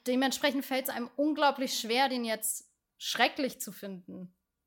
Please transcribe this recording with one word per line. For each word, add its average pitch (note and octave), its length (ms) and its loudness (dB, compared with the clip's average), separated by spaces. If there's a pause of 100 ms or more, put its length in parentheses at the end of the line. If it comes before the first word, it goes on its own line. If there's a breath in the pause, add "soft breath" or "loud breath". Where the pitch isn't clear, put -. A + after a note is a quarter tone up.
dementsprechend C4 580 2
fällt's B3+ 260 -2
einem A#3+ 260 -6
unglaublich C#4+ 640 2
schwer, B3 300 2
den B3 160 -2
jetzt - 440 -4 (280)
schrecklich B3+ 640 0
zu G#3 120 -8
finden. F#3 600 -12 (340)